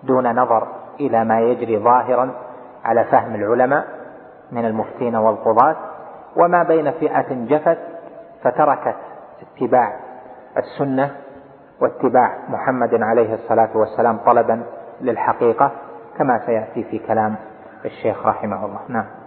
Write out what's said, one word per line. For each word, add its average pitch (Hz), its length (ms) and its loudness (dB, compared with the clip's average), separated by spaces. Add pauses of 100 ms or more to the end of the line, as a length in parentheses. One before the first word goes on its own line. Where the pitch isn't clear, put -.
دون 127 340 2
نظر 117 320 2 (320)
إلى 113 240 2
ما 113 160 2
يجري 117 380 0
ظاهراً 123 520 2 (540)
على 113 200 4
فهم 117 300 2
العلماء 120 500 2 (680)
من 117 120 -4
المفتين 113 520 -2
والقضاة، 113 600 4 (600)
وما 175 260 4
بين 160 280 2
فئة 135 560 -2
جفت 151 320 2 (640)
فتركت 135 540 0 (460)
اتباع 123 540 0 (600)
السنة 139 540 -2 (720)
واتباع 120 580 2 (100)
محمد 117 540 0
عليه 113 320 2
الصلاة 113 420 0
والسلام 110 500 2
طلباً 117 360 2 (380)
للحقيقة، 120 720 2 (480)
كما 131 280 2
سيأتي 110 380 -2
في 110 140 -8
كلام 107 360 0 (500)
الشيخ - 420 -4
رحمه 104 380 -4
الله. 98 240 -10
نعم. 117 180 -4 (200)